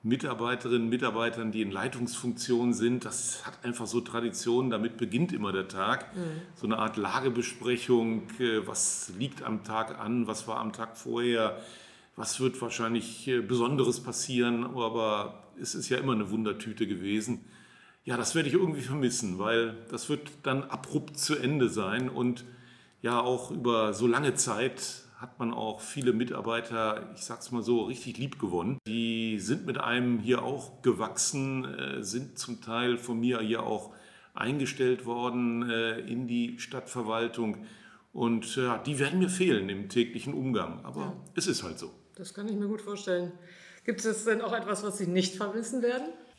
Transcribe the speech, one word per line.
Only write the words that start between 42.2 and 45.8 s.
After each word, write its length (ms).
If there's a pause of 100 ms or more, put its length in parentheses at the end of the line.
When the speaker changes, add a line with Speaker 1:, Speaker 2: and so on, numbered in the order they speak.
Speaker 2:
kann 140
ich 80
mir 100
gut 140
vorstellen. 520 (520)
Gibt 200
es 200
denn 160
auch 120
etwas, 300
was 160
Sie 80
nicht 300
vermissen 460